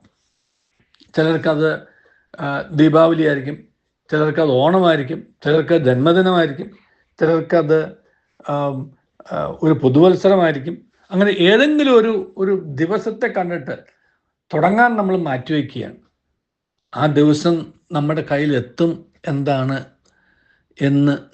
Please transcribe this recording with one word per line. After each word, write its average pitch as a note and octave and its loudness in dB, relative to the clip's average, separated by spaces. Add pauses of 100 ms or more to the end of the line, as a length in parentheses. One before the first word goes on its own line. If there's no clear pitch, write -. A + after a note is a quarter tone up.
(1160)
ചിലർക്കത്, D#3+ 0 (680)
ആ, C#3+ -6 (100)
ദീപാവലി D#3+ 4
ആയിരിക്കും, C#3+ -2 (540)
ചിലർക്കത് D#3 0
ഓണമായിരിക്കും, D#3 0 (240)
ചിലർക്ക് D#3 2
ജന്മദിനമായിരിക്കും, E3 2 (480)
ചിലർക്കത്, D#3+ 0 (680)
ആം, C#3+ -6 (360)
ആ, - -8 (260)
ഒരു D#3 2
പുതുവത്സരമായിരിക്കും. D#3+ 2 (320)
അങ്ങനെ G3 0
ഏതെങ്കിലും B3+ 2
ഒരു, A3 0
ഒരു F#3+ -2
ദിവസത്തെ F#3+ -4
കണ്ടിട്ട് F3 -6 (760)
തുടങ്ങാൻ G#3+ 2
നമ്മൾ F#3+ -2
മാറ്റിവെക്കുകയാണ്. C3+ -6 (960)
ആ C#3+ 0
ദിവസം D3+ 2 (260)
നമ്മുടെ D3+ -4
കയ്യിലെത്തും D3+ -2 (220)
എന്താണ് C3+ -4 (960)
എന്ന് C#3+ 2 (160)